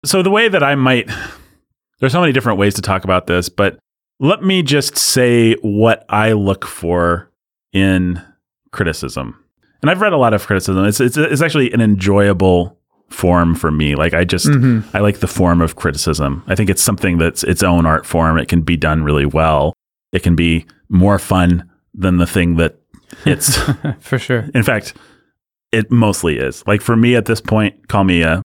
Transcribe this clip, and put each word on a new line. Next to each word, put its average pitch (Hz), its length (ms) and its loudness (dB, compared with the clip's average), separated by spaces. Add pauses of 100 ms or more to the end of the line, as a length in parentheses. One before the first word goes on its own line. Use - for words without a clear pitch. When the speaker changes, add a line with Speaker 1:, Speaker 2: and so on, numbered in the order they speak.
Speaker 1:
So 185 180 0
the 185 80 0
way 220 180 2
that 185 140 0
I 139 120 0
might, 131 360 0 (880)
there's 123 140 0
so 170 80 0
many 160 120 2
different 120 260 0
ways 101 160 2
to 101 80 -6
talk 95 220 -4
about 92 220 0
this, 87 220 0
but - 300 -2 (400)
let 151 240 0
me 190 200 2
just 143 340 -2
say 120 640 2
what 107 460 0
I 107 240 0
look 98 340 -2
for 87 640 -2 (420)
in 92 480 0 (520)
criticism. 67 640 -6 (460)
And 151 80 2
I've 185 100 -2
read 208 120 2
a 156 60 0
lot 117 160 2
of 101 120 -2
criticism. 95 380 0
It's, 104 160 0
it's, 123 160 2
it's 151 260 0
actually 151 300 0
an 120 80 0
enjoyable 98 1000 2 (320)
form 87 440 2
for 80 160 -2
me. 76 240 0
Like, 80 200 0
I 87 100 2
just, 87 220 -2
Speaker 2:
Mm-hmm. 123 500 0
Speaker 1:
I 95 40 0
like 104 200 0
the 104 60 -2
form 87 340 2
of 82 160 0
criticism. 76 680 -4
I 95 80 -2
think 98 160 0
it's 92 120 0
something 87 360 -2
that's 82 260 -2
its - 180 0
own 87 240 2
art 78 200 0
form. 82 320 0
It - 100 -4
can 85 140 2
be 85 140 0
done 78 280 0
really 73 220 0
well. 78 460 0 (400)
It 92 100 -2
can 87 140 2
be 82 300 0 (220)
more 95 300 4
fun 87 500 0 (260)
than 90 240 0
the 85 80 2
thing 85 300 0
that 82 200 0 (500)
it's 143 300 -2 (260)
Speaker 2:
<laughs> 147 180 -8
For - 180 -6
sure. 117 360 -4
Speaker 1:
in 139 80 0
fact, 113 320 -4 (800)
it 110 180 -2
mostly 101 480 0
is. 65 280 -8
Like, 104 160 0
for 117 140 0
me 120 200 4
at 110 100 -2
this 113 140 -2
point, - 480 -2
call 101 160 0
me 87 180 2
a 82 240 0